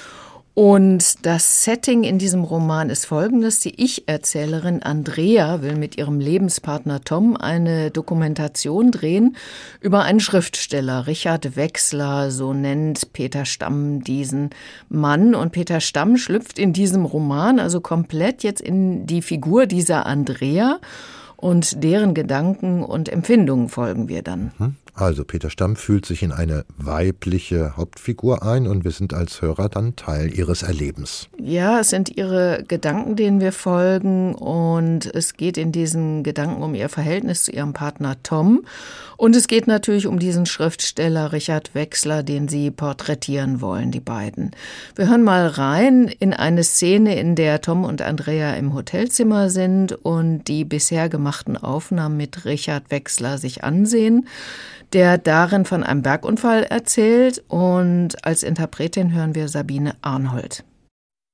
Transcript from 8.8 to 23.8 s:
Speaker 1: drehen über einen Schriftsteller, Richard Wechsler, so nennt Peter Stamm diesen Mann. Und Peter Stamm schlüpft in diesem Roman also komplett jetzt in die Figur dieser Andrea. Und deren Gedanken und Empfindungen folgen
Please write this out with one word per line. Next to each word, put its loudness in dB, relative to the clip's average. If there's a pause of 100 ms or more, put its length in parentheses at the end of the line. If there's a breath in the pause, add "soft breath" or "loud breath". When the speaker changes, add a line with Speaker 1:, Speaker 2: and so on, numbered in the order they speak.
Speaker 1:
drehen 2 (440 loud breath)
über 4
einen 4
Schriftsteller, -2
Richard -2
Wechsler, -2
so -4
nennt -2
Peter -4
Stamm -4
diesen -4 (380 loud breath)
Mann. 4
Und 0
Peter -2
Stamm 2
schlüpft -2
in 4
diesem 2
Roman 2
also 0
komplett -2
jetzt -4
in 0
die 0
Figur 2
dieser 0
Andrea. 0 (580 loud breath)
Und 0
deren 4
Gedanken 0
und -4
Empfindungen 2
folgen -4